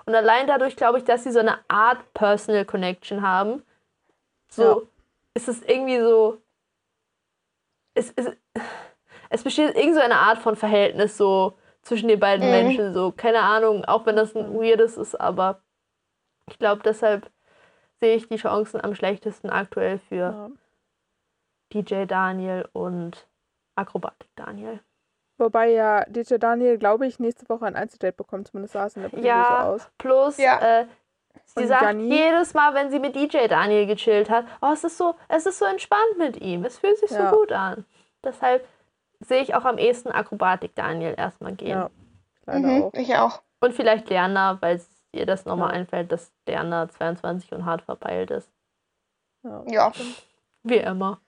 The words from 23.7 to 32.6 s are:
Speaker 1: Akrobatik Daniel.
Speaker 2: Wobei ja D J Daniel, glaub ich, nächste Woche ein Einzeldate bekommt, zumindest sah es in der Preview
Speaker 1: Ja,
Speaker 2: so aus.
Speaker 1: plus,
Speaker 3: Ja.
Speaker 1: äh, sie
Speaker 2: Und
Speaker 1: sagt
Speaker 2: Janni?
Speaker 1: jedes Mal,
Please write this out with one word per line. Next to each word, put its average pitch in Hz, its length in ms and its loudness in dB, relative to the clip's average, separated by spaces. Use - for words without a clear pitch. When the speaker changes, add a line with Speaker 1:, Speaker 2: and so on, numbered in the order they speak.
Speaker 1:
Akrobatik - 600 -10
Daniel. 208 440 -14
Speaker 2:
Wobei 226 340 2
ja 214 340 2
D 233 160 -8
J 233 200 -2
Daniel, 240 360 2
glaub 214 240 2
ich, 262 180 -4
nächste 240 300 -6
Woche 226 160 -4
ein 196 100 -6
Einzeldate 190 420 -6
bekommt, 196 320 -12
zumindest 202 240 -14
sah 202 140 -4
es - 80 -12
in 202 80 -14
der 190 60 -8
Preview 233 180 -6
Speaker 1:
Ja, 240 180 4
Speaker 2:
so - 60 -2
aus. 202 260 -8
Speaker 1:
plus, 269 400 2
Speaker 3:
Ja. 254 220 4
Speaker 1:
äh, 240 40 -2
sie - 180 -6
Speaker 2:
Und 240 60 0
Speaker 1:
sagt 262 140 4
Speaker 2:
Janni? 214 300 0
Speaker 1:
jedes 330 400 2
Mal, 294 200 4